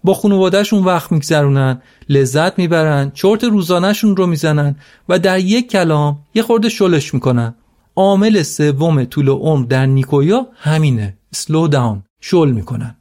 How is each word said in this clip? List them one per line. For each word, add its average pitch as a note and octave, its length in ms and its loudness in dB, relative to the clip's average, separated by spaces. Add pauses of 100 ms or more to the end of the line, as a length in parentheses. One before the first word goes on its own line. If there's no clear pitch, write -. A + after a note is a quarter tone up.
با F#3+ 100 2
خانواده‌شون G3 680 2
وقت F3+ 280 -2
می‌گذرونن، C#3 680 0 (260)
لذت C#3+ 500 0
می‌برن، D#3 560 0
چرت G#3+ 300 0
روزانه‌شون G3 720 0
رو F#3+ 100 0
می‌زنن D3 500 0 (320)
و F3+ 100 2
در F#3 200 0
یک A3 320 0
کلام D3+ 480 0 (160)
یه G#3+ 80 0
خورده A3+ 260 0
شلش F3 460 0
می‌کنن. B2 400 -2 (420)
عامل G3 460 2
سوم D3 600 0
طول C#3 240 -2
عمر C#3+ 380 0
در C3 200 0
نیکویا C#3 680 0
همینه، C3+ 640 -2 (140)
سلو D#3+ 360 -2
داون، A#2+ 340 0 (180)
شل D#3+ 300 2
می‌کنن. A2+ 500 -6